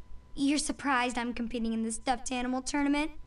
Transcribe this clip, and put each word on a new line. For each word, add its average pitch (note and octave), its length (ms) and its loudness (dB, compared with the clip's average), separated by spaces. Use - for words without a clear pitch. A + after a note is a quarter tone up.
You're C#4 240 4
surprised B3+ 580 0
I'm A#3+ 160 -2
competing A3+ 400 -2
in A3+ 100 0
the A3+ 80 0
stuffed A#3 400 -2
animal B3+ 300 0
tournament? D4 500 2